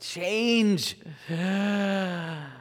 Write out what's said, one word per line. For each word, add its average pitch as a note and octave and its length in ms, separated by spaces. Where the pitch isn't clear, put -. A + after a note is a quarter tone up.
change." G#3+ 1000
<sighs> - 40